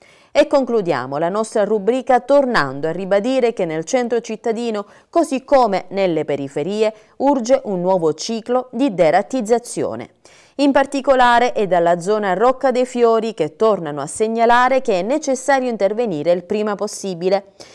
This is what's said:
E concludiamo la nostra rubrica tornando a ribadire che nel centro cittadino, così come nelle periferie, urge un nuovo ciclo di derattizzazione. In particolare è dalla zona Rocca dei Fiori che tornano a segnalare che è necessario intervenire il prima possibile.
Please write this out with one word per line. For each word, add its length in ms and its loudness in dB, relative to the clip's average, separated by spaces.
E 120 4
concludiamo 680 0
la 120 0
nostra 340 -2
rubrica 560 0
tornando 680 0
a 40 -2
ribadire 640 0
che 120 -2
nel 200 -4
centro 340 -2
cittadino, 680 -6
così 320 0
come 460 2
nelle 360 -2
periferie, 680 -4
urge 480 0
un 160 -4
nuovo 340 0
ciclo 560 -4
di 240 -2
derattizzazione. 1160 -2
In 160 2
particolare 800 2
è 160 -2
dalla 320 2
zona 340 -2
Rocca 380 2
dei 160 0
Fiori 480 2
che 200 -2
tornano 460 0
a 60 -6
segnalare 760 2
che 180 0
è 40 -2
necessario 680 -2
intervenire 600 -2
il 140 0
prima 280 -2
possibile. 800 -4